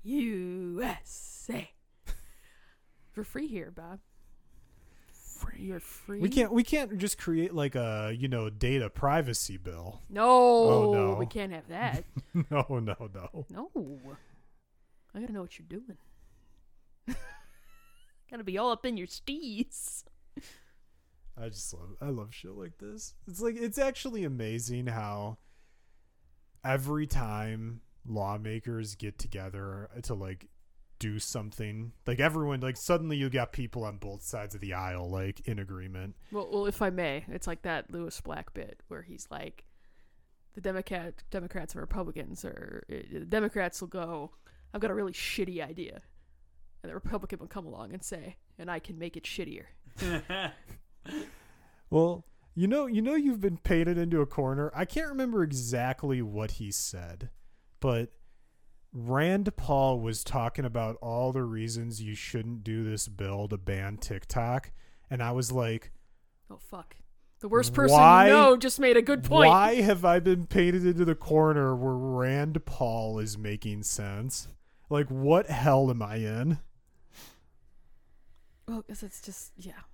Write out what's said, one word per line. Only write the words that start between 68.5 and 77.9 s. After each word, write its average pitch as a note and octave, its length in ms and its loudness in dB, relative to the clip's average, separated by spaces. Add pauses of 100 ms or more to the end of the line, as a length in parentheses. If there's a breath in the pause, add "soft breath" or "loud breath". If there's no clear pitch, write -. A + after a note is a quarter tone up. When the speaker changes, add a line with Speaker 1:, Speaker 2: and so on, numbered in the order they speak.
Speaker 1:
just B3 220 0
made B3+ 200 8
a A#3 40 8
good C4 220 2
point." D4 240 12
Speaker 3:
why G3+ 280 10
have G3 280 4
I F3 160 8
been F3 260 2
painted F3+ 400 4
into F3 200 4
the E3 80 4
corner D#3 600 4
where B2+ 200 0
Rand C3 720 0
Paul A2+ 520 -2
is G#2+ 200 -4
making G#2 460 -6
sense? G#2 640 -6 (420)
Like, D3 180 0
what C#3+ 380 4
hell C3+ 440 4
am A#2 120 -2
I G#2 140 -6
in?" A#2 420 -2 (2000 loud breath)